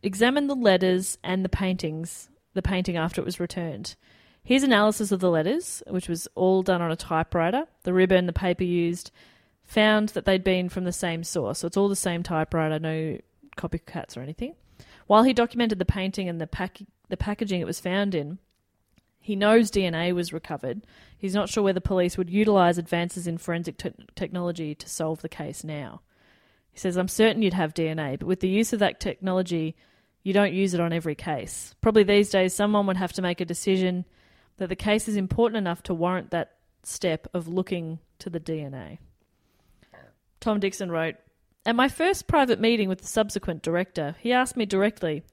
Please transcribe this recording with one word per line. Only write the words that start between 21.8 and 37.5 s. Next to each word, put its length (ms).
would 120
utilise 480
advances 480
in 120
forensic 400
te-, 160
technology 600
to 140
solve 320
the 80
case 340
now. 380
He 60
says, 180
"I'm 100
certain 340
you'd 120
have 200
D 140
N 120
A, 180
but 100
with 140
the 80
use 240
of 60
that 200
technology, 800
you 100
don't 180
use 220
it 80
on 100
every 240
case. 640
Probably 240
these 280
days 220
someone 340
would 100
have 160
to 80
make 180
a 60
decision 580
that 100
the 80
case 320
is 80
important 420
enough 260
to 100
warrant 380
that 260
step 500
of 140
looking 520